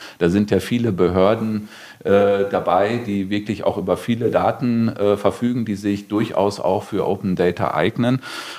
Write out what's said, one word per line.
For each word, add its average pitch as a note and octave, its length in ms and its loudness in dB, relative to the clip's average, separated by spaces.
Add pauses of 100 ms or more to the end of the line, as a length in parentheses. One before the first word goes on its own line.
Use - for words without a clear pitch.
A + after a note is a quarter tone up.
(180)
Da E2+ 100 2
sind G#2 220 2
ja F#2+ 80 4
viele A#2 320 0
Behörden, G#2 800 2 (340)
äh, G2+ 480 4
dabei, F#2+ 560 0
die G2 240 -2
wirklich G#2 340 -4
auch - 140 0
über G2 180 0
viele A2+ 340 -2
Daten, A2+ 580 0
äh, G#2 280 2
verfügen, A#2 480 0
die G#2 120 -4
sich G2+ 320 -2
durchaus G2+ 520 0
auch F#2+ 220 0
für - 240 -2
Open F#2+ 280 -2
Data F2 380 0
eignen. A#2 480 0 (380)